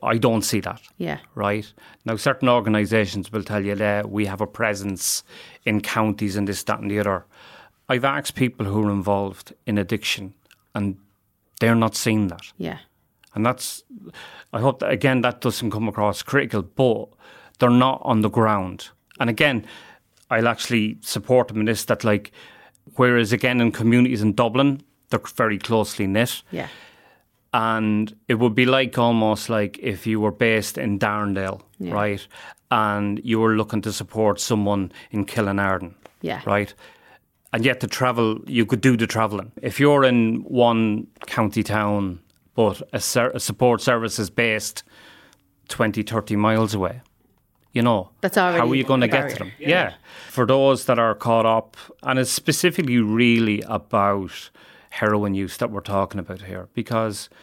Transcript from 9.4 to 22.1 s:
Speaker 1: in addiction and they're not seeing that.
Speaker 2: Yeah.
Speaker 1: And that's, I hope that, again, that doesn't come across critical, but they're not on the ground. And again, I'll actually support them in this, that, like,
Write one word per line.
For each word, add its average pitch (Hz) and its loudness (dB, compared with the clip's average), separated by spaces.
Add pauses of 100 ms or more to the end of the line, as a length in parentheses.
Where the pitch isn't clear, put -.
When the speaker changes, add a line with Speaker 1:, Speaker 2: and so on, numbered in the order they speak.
Speaker 1:
in 104 -2
addiction 101 -6 (400)
and 98 -4 (640)
they're 113 4
not 113 2
seeing 107 0
that. 85 -12
Speaker 2:
Yeah. 85 -8 (560)
Speaker 1:
And 110 -2
that's, - -6 (680)
I - -4
hope 131 0
that, - -2
again, 131 2
that 120 -2
doesn't 117 -2
come 107 -4
across 104 -2
critical, 127 -2
but 110 0 (520)
they're 123 6
not 127 4
on 110 2
the 110 2
ground. 101 0 (320)
And 120 0
again, 120 0 (640)
I'll 117 4
actually 113 0
support 123 0
them 107 -4
in 107 2
this, 110 -2
that, 107 0
like, 104 0 (640)